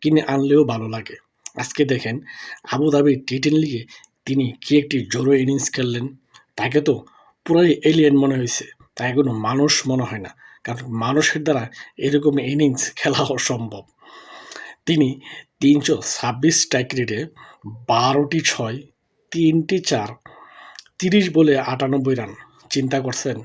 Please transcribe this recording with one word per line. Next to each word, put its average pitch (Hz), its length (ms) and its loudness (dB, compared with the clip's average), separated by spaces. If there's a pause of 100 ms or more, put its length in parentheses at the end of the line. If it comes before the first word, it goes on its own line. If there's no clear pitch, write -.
কিনে 156 220 4 (120)
আনলেও 139 280 4 (100)
ভালো 113 160 -4
লাগে। 110 280 -10 (460)
আজকে - 200 -4 (100)
দেখেন 120 240 -4 (560)
আবুধাবি 143 400 2 (140)
টি 127 160 -6
টেন 151 200 2
লিগে 131 200 -4 (440)
তিনি 135 200 0 (160)
কি - 100 -2 (100)
একটি 143 140 -6 (160)
জোরো 131 200 0 (100)
ইনিংস 135 320 -2
খেললেন, 120 320 -4 (500)
তাকে 131 320 0
তো 135 60 2 (520)
পুরাই 170 240 6 (180)
এলিয়েন 156 340 6
মনে 135 180 2
হয়েছে, 120 240 -4 (320)
তাকে 123 220 -4
কোনো 123 140 2 (140)
মানুষ 139 260 2 (180)
মনে 131 180 0
হয় 107 180 -8
না, - 40 -16 (340)
কারণ 123 200 -8 (200)
মানুষের 147 420 0
দ্বারা 135 180 0 (420)
এরকম 143 280 2 (180)
ইনিংস 143 300 2 (160)
খেলা 143 220 0 (160)
অসম্ভব। 113 480 -6 (1000)
তিনি 156 220 4 (520)
তিনশো 143 340 4 (200)
ছাব্বিশ 127 480 0
স্ট্রাইক 127 360 -2
রেটে 113 220 -2 (680)
বারোটি 135 500 2 (100)
ছয়, - 280 -6 (540)
তিনটি 165 440 2 (140)
চার, 110 180 -2 (880)
তিরিশ 185 280 2 (100)
বলে 156 180 6 (180)
আটানব্বই 131 480 0
রান। 101 120 -10 (380)
চিন্তা 135 360 -2
করছেন? 123 380 -6